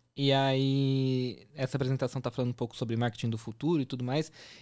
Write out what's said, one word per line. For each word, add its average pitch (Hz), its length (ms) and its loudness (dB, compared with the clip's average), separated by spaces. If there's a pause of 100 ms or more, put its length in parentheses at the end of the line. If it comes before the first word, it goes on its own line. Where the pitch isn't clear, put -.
(160)
e 139 180 2
aí 135 1200 2
essa 135 240 -4
apresentação 131 420 0
tá 120 120 -4
falando 123 180 0
um 120 60 -4
pouco 120 200 -6
sobre 113 220 0
marketing 120 320 0
do 113 80 -2
futuro 143 460 0
e - 20 -2
tudo 123 180 -6
mais, 139 280 -2 (300)